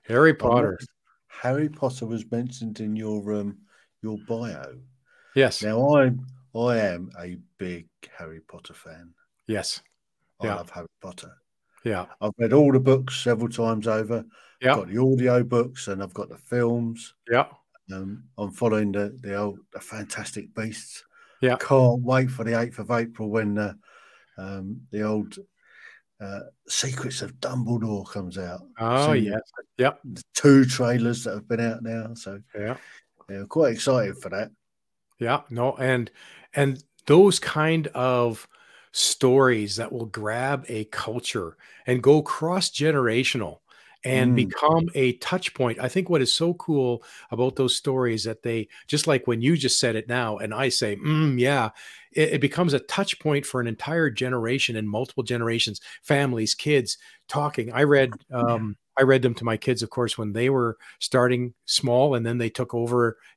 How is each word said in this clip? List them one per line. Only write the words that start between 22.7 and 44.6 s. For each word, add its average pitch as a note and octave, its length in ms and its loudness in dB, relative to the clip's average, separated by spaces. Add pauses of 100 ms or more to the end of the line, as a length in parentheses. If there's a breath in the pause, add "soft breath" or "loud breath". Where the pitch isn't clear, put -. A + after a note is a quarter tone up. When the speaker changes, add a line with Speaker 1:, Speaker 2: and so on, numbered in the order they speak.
Speaker 2:
of G#2+ 140 -8
April A2+ 400 -4
when G#2 240 0
the, G#2 200 -4 (640 soft breath)
um, F#2+ 440 -12 (100)
the G#2 100 -4
old, G#2+ 380 -2 (800 loud breath)
uh, G2 180 -12 (300)
Secrets - 520 -6
of - 200 -12
Dumbledore A2+ 680 -4
comes F#2 280 -10
out. F2+ 240 -10 (180)
Speaker 1:
Oh, C3 340 2
Speaker 2:
Seen A2 120 2
Speaker 1:
yes. G#2 160 -4 (360)
Yep. B2+ 280 2
Speaker 2:
the G#2 180 -14 (100)
two C#3 300 8
trailers A#2+ 640 0
that G2+ 80 -6
have G#2 160 -12
been A#2 100 -2
out A#2 240 -2
now. A2+ 300 -8
So G2+ 260 -14 (180)
Speaker 1:
Yeah. G#2+ 200 -6 (520 loud breath)
Speaker 2:
yeah, G2 200 -10
quite C#3 240 2
excited A2 460 0
for F#2+ 100 -10
that. G2 220 -6 (680)
Speaker 1:
Yeah, A#2+ 300 0
no, B2 260 0
and, B2+ 340 0 (440 loud breath)
and C#3 280 2 (260)
those F3+ 320 8
kind D#3 480 0
of B2 600 0 (460 soft breath)
stories B2 840 4
that A#2 160 -6
will A#2 140 -6
grab A#2+ 640 -4
a A2 160 -6
culture A2 720 -6 (300 soft breath)
and B2+ 140 0
go D3 200 8
cross-generational D3 1400 -2 (460 soft breath)
and B2+ 280 4
Speaker 2:
Mm. - 20 4
Speaker 1:
become D#3 600 2